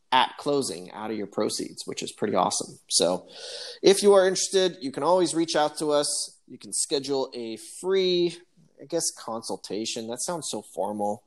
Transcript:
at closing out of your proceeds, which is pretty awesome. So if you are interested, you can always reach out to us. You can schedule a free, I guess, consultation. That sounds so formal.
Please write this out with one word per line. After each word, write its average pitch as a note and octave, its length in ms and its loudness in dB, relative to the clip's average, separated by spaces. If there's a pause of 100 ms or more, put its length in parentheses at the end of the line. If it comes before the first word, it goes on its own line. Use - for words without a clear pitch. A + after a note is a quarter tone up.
(120)
at B2+ 260 2
closing G#2+ 540 -4
out G#2+ 180 -10
of A2 60 -6
your G2+ 100 -6
proceeds, - 580 -4
which - 180 -10
is - 100 -8
pretty - 240 -2
awesome. - 420 0 (100)
So F2+ 380 2 (560)
if G3 200 8
you G3+ 100 8
are F#3+ 160 8
interested, F#3 520 0
you C3+ 120 -6
can C#3+ 100 -6
always E3+ 320 4
reach E3 220 0
out D3+ 220 2
to D3+ 120 -2
us. - 560 0
You B2+ 120 -18
can G2+ 140 -18
schedule C#3 640 -2
a A2+ 240 -8 (220)
free, F3+ 560 2 (440)
I - 40 -20
guess, D#3+ 260 -2
consultation. A2+ 960 -8
That A#2 160 -8
sounds E3+ 280 -6
so G#2+ 120 -6 (120)
formal. G#2 520 -4